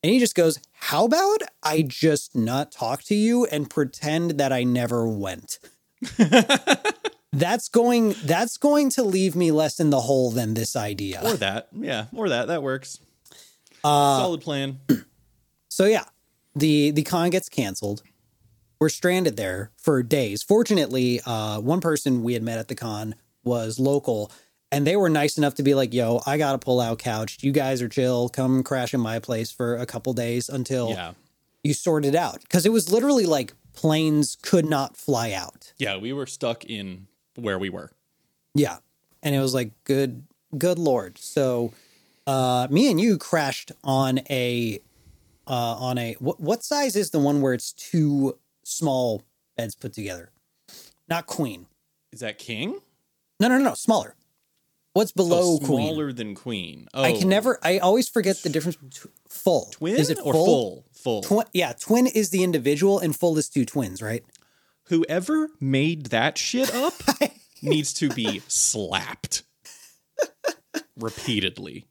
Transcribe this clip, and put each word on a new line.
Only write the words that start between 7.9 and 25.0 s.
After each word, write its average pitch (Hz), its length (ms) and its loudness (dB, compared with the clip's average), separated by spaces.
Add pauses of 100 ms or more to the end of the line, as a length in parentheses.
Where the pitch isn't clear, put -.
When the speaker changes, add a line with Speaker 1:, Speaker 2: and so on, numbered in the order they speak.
Speaker 1:
that's 175 320 0
going 294 340 4
to 262 120 0
leave 190 340 2
me 175 140 2
less 151 280 2
in 156 120 4
the 135 100 4
hole 127 300 2
than 113 240 -2
this 113 200 -4
idea. 101 480 -6
Speaker 2:
Or 220 140 0
that. 104 340 -4
Yeah, 117 440 -8
or 214 160 -4
that. 120 180 0
That 160 140 -4
works. 135 360 -8 (840)
Speaker 1:
Uh, 143 360 4
Speaker 2:
Solid 156 200 -2
plan. 139 480 -6
<clears throat> - 160 0 (640)
Speaker 1:
So, - 160 0
yeah, 214 200 2 (500)
the, 147 380 2
the 151 100 0
con 175 260 0
gets 151 220 -2
canceled. 104 520 -4 (800)
We're 156 80 4
stranded 180 480 0
there 98 400 -6
for 135 260 2
days. 117 400 0
Fortunately, 131 840 2
uh, 107 340 -4
one 156 220 0
person 143 400 0
we 120 100 -2
had 113 100 -2
met 113 160 -4
at 110 100 -8
the 127 60 -8
con 107 400 -8 (300)
was 113 340 -2
local, 131 540 0 (400)
and 143 140 2
they 175 100 2
were 185 140 4